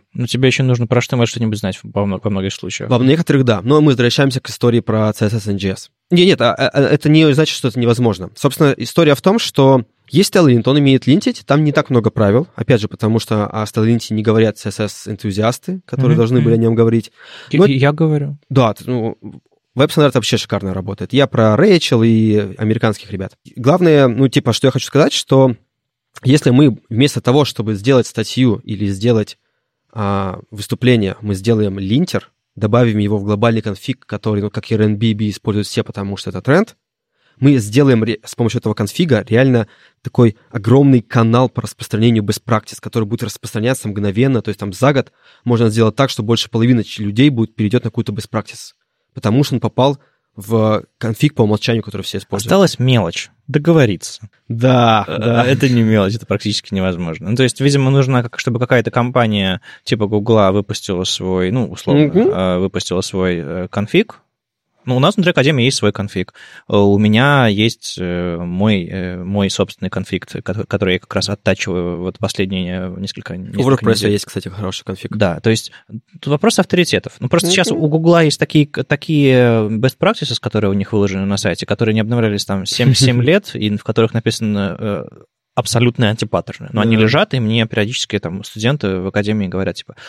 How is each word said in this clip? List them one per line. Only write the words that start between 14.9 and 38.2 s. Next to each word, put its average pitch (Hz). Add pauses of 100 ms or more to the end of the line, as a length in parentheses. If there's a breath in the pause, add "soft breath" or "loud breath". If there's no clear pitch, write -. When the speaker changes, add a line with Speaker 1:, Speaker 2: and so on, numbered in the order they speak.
Speaker 2:
энтузиасты, 107
которые 135
Speaker 1:
Мгм, -
Speaker 2:
должны 120
были 113
Speaker 1:
мгм. 113
Speaker 2:
о -
нем 113
говорить. 113 (400 loud breath)
Speaker 1:
Я, 143
Speaker 2:
Но 190
Speaker 1:
я 139
говорю. 147 (120)
Speaker 2:
Да, 123
т-, -
ну, 113 (600)
веб-стандарт 147
вообще 117
шикарно 98
работает. 95
Я 135
про 110
Рэйчел 156
и 110
американских 110
ребят. 92 (160)
Главное, 147
ну, 123
типа, 120
что -
я 127
хочу -
сказать, 165
что 135 (680)
если 135
мы 131 (140)
вместо 120
того, 135
чтобы 110
сделать 117
статью 117
или 104
сделать, 104 (520)
а, 98 (100)
выступление, 110
мы 104
сделаем 98
линтер, 104 (260)
добавим 110
его 104
в 98
глобальный 104
конфиг, -
который, 104
ну, 104
как -
и 113
R 107
N 107
B 110
B 104
используют 101
все, -
потому 98
что -
это 95
тренд, 180 (640)
мы 139
сделаем 117
ре-, 107